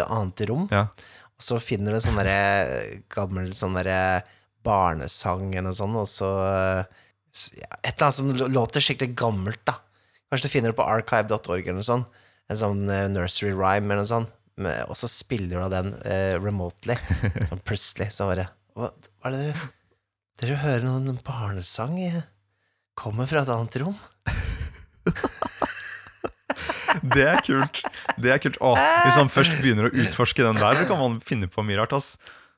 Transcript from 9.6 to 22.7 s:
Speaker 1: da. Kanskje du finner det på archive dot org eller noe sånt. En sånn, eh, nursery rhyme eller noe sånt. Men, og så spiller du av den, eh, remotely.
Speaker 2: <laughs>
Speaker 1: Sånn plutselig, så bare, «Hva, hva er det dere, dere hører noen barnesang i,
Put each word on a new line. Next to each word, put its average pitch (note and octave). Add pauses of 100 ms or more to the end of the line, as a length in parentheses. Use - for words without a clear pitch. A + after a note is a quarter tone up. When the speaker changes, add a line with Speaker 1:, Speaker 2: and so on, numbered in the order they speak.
Speaker 1:
da. C3+ (540)
Kanskje C3
du C3+
finner A#2
det A2
på -
archive A2
dot G#2+
org F2+
eller F2+
noe G#2
sånt. B2 (380)
En G#2
sånn, G2+
eh, G2
nursery G2
rhyme F#2+
eller G2+
noe G2+
sånt. A#2 (280)
Men, D#2+
og -
så B2
spiller F#2
du F2+
av F#2+
den, F#2
eh, F#2+
remotely. G2+ (240)
Speaker 2:
<laughs> G2
Speaker 1:
Sånn F2+
plutselig, -
så G2
bare, F#2 (260)
«Hva, A2+
hva -
er -
det C3+
dere, D3 (680)
dere C#3
hører B2+
noen C3
barnesang A2
i, F3+ (880)